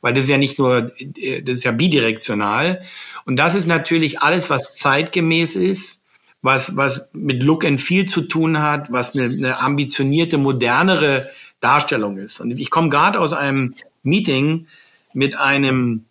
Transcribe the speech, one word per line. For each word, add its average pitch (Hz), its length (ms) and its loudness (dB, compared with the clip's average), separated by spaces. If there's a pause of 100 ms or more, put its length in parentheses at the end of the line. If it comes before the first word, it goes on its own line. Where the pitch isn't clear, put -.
weil 120 100 0
das 131 120 2
ist 131 40 0
ja 143 80 4
nicht 135 220 0
nur, 123 420 2
äh, 131 400 -8
das 123 160 -4
ist 123 80 -8
ja 123 80 0
bidirektional. 117 1080 0 (420)
Und 127 120 -2
das 160 180 2
ist 185 120 0
natürlich 165 540 0
alles, 165 300 0
was - 240 -2
zeitgemäß 160 800 0
ist, 190 460 -2 (400)
was, 131 340 0
was 135 380 -2
mit 131 280 -2
Look 156 220 2
and 143 160 0
Feel 185 240 0
zu 180 160 0
tun 160 400 0
hat, 147 320 -2
was 123 240 -2
eine, 127 160 0
eine 127 280 -2
ambitionierte, 143 760 0
modernere 139 920 2 (300)
Darstellung 120 560 2
ist. 98 240 -12
Und 120 180 -6
ich - 120 -6
komme 165 180 2
gerade 170 320 2
aus 156 120 0
einem 135 440 -2 (260)
Meeting 160 640 0 (480)
mit 135 220 0
einem 131 760 0